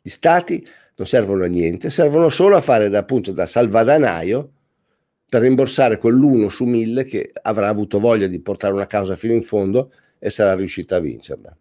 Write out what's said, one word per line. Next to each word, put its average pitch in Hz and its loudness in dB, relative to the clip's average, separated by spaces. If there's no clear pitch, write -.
Gli - -16
stati 175 0
non 95 -10
servono 98 0
a 90 0
niente, 87 -2
servono 160 2
solo 196 4
a 170 4
fare 110 2
da, 101 0
appunto, 101 -4
da 90 -4
salvadanaio 113 0
per 120 0
rimborsare 127 2
quell'uno 120 2
su 127 -6
mille 120 -2
che - -8
avrà 104 -2
avuto 104 -2
voglia 110 2
di 90 -8
portare 98 -4
una 98 -4
causa 98 -4
fino 113 -4
in 113 2
fondo 110 -2
e 104 -6
sarà 101 2
riuscita 92 -4
a - 0
vincerla. 65 -10